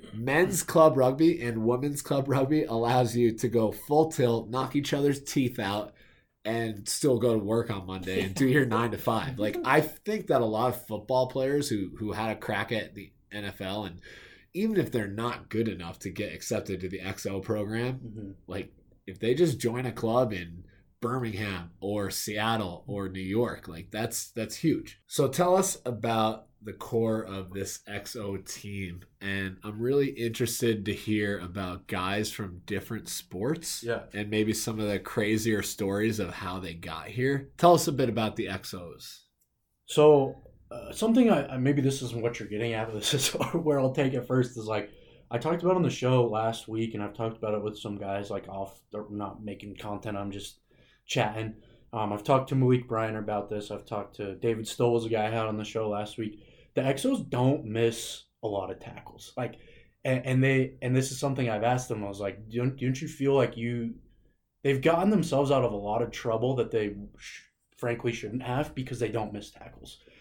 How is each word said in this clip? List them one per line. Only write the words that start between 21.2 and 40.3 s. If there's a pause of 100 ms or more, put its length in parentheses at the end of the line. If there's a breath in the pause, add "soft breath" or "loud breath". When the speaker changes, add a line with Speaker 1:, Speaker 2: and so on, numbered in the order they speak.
Speaker 1:
or
Seattle
or
New
York,
like,
that's,
that's
huge.
So
tell
us
about (160)
the
core
of
this
X
O
team, (180)
and
I'm
really
interested
to
hear
about
guys
from
different
sports
Speaker 2:
Yeah. (120)
Speaker 1:
and
maybe
some
of
the
crazier
stories
of
how
they
got
here.
Tell
us
a
bit
about
the
X
Os. (640)
Speaker 2:
So, (340)